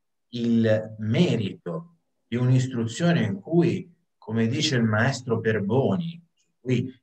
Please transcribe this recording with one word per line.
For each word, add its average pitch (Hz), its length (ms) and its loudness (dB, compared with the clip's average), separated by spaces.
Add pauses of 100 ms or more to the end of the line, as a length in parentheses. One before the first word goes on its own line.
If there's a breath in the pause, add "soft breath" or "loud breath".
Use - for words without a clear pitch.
(340)
il 113 640 2
merito 107 1000 -2 (280)
di 117 80 -4
un'istruzione 127 880 2
in - 160 -4
cui, 120 500 0 (280)
come 113 300 -2
dice 139 280 -2
il 117 80 2
maestro 110 560 0
Perboni, 104 840 0 (120)
su - 260 -20
cui 120 440 -2